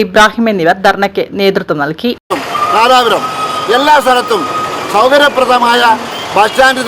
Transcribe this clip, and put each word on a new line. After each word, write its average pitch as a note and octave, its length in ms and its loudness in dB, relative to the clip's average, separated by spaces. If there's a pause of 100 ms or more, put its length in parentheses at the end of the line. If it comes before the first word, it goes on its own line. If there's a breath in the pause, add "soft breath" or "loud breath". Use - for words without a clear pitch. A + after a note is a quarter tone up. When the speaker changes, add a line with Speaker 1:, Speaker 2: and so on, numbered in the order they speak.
Speaker 1:
ഇബ്രാഹിം G#3+ 460 2
എന്നിവർ F3+ 240 0 (100)
ധർണയ്ക്ക് G3 380 0 (160)
നേതൃത്വം F#3+ 440 0
നൽകി. D#3+ 280 -4 (640)
Speaker 2:
നാദാപുരം A#3 480 2 (540)
എല്ലാ D4 180 2 (100)
സ്ഥലത്തും B3 360 0 (520)
സൗകര്യപ്രദമായ B3 880 2 (540)
ബസ് G#3+ 160 2
സ്റ്റാൻഡ് C4 360 2